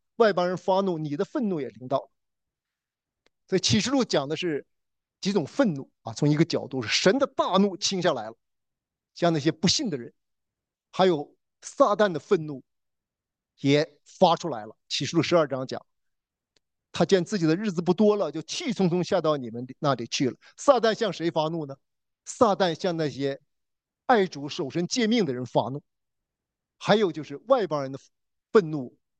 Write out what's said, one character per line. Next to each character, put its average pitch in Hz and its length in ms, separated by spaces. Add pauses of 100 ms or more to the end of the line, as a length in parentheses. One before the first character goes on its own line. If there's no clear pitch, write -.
(160)
外 220 160
邦 180 140
人 180 100
发 190 240
怒， 185 180
你 147 180
的 190 80
愤 247 240
怒 175 120
也 123 100
临 113 180
到 135 100
了。 - 120 (1400)
所 190 80
以 175 40
启 - 200
示 196 100
录 269 140
讲 143 240
的 156 80
是 156 280 (560)
几 196 120
种 185 120
愤 202 300
怒 135 160 (120)
啊， 113 100
从 147 160
一 151 80
个 160 80
角 143 240
度 131 120
是 107 80
神 190 300
的 277 80
大 233 320
怒 196 180
倾 185 240
下 170 120
来 113 180
了， 113 60 (800)
像 170 180
那 160 60
些 143 120
不 156 160
信 226 240
的 143 60
人， 120 160 (800)
还 185 140
有 156 300 (260)
撒 220 320
旦 208 160
的 160 80
愤 160 280
怒 143 160 (1000)
也 143 440
发 170 320
出 175 120
来 110 180
了。 107 100 (120)
启 - 160
示 135 120
录 160 60
十 175 140
二 160 100
章 131 200
讲， 113 180 (1080)
他 - 140
见 180 200
自 208 140
己 165 80
的 156 80
日 208 160
子 165 100
不 175 140
多 208 220
了， 170 160
就 156 100
气 320 300
冲 185 160
冲 175 160
下 190 160
到 151 160
你 123 140
们 120 160 (120)
那 143 160
里 113 120
去 127 240
了。 104 60 (200)
撒 262 240
旦 214 140
向 202 180
谁 165 180
发 160 180
怒 160 180
呢？ 135 100 (480)
撒 208 320
旦 175 180
向 170 220
那 160 120
些 135 320 (680)
爱 208 200
主 147 220
守 147 200
神 165 180
诫 240 200
命 220 180
的 151 80
人 123 140
发 117 220
怒。 139 140 (960)
还 - 180
有 202 160
就 151 100
是 139 140 (100)
外 233 200
邦 151 160
人 135 100
的 135 60 (540)
愤 180 180
怒 143 260 (240)